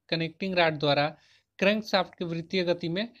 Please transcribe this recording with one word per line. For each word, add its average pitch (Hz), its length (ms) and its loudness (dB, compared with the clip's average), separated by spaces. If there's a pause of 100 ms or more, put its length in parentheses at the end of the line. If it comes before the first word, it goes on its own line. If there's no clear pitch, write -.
कनेक्टिंग 165 460 -4
रॉड 165 180 4
द्वारा 147 440 0 (420)
क्रैंकशाफ्ट 196 560 0
की 185 100 -8
वृत्तीय 165 380 -4
गति 170 260 -2
में 202 300 -4